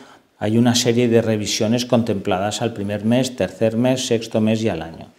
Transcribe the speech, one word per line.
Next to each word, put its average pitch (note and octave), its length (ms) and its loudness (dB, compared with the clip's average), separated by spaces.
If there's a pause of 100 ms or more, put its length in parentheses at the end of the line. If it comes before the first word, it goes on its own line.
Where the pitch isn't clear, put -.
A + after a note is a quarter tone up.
(380)
hay G#2+ 180 0
una A#2+ 180 4
serie B2 340 2
de A#2 120 4
revisiones A2 640 0
contempladas G#2 800 0
al A#2 100 -2
primer G2+ 320 -6
mes, B2 320 0
tercer A2+ 400 0
mes, B2+ 300 0
sexto A2 340 -2
mes A2 220 2
y A2 80 0
al E2 100 -4
año. E2 280 -14 (100)